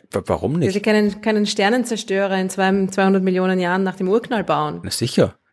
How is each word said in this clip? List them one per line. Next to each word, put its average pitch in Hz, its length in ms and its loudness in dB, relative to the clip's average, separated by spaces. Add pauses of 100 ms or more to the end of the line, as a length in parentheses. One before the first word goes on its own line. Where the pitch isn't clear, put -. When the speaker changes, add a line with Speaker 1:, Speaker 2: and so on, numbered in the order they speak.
(100)
Speaker 1:
wa-, 98 160 -2
warum 95 280 0
Speaker 2:
Weil 170 60 -2
Speaker 1:
nicht? 190 140 0
Speaker 2:
sie 202 60 -2
keinen, 208 420 2
keinen 214 240 0
Sternenzerstörer 202 920 0
in 185 100 0
zwei-, 190 420 0
zweihundert 190 320 2
Millionen 185 360 2
Jahren 180 240 0
nach 185 140 -2
dem 185 120 -2
Urknall 220 360 0
bauen. 151 400 -2
Speaker 1:
Na 98 60 -6
sicher. - 460 0 (160)